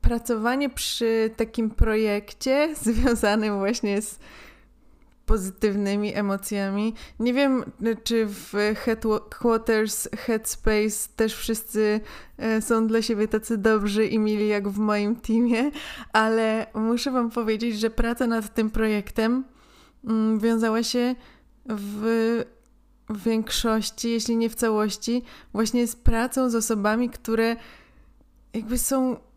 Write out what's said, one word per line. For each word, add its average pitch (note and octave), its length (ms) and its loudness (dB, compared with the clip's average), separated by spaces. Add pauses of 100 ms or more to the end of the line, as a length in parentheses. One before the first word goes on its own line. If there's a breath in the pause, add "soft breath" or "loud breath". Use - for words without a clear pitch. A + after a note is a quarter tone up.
pracowanie A#3+ 680 2
przy A3+ 640 0
takim A3+ 340 -2
projekcie A3 1040 2
<laughs> - 80 -10
związanym A3 760 2
właśnie G3+ 440 -2
z - 160 -12 (1080 loud breath)
pozytywnymi G3+ 880 0
emocjami. G3+ 800 -2 (260 loud breath)
Nie A#3+ 120 0
wiem, C4 320 2 (220)
y, A3+ 180 0
czy A3+ 220 0
w G3+ 260 -12 (240)
Headquarters, A3 1400 0
Headspace G#3+ 1000 0
też A3 180 2
wszyscy, G#3+ 680 -2 (580 loud breath)
y, G#3+ 40 0
są A3+ 240 2
dla A3 160 2
siebie G#3+ 260 0
tacy A3 300 -2
dobrzy G#3 480 2
i A3 120 0
mili G#3+ 300 2
jak G3+ 200 0
w G3+ 100 -6
moim G#3 380 0
teamie, A#3 540 2 (420 loud breath)
ale A3 640 2
muszę A#3 360 0
wam A#3+ 200 0
powiedzieć, A3 500 -2
że A3 100 0
praca A#3 360 0
nad A3+ 280 -2
tym A3 160 0
projektem, A3 760 0 (600 soft breath)
mm, A3 360 0
wiązała A3+ 420 2
się B3 320 0 (520 loud breath)
w, A3+ 800 -2 (640)
w G#3 140 -6
większości, A3 880 0
jeśli A#3 260 0
nie A3+ 140 0
w A3+ 40 -14
całości, A3 680 0 (300 loud breath)
właśnie A3+ 340 0
z A3+ 100 -6
pracą B3 540 4
z A#3 40 -2
osobami, A3 560 0
które A3+ 460 -2 (1000 loud breath)
jakby A3+ 240 -4
są B3+ 380 0 (200)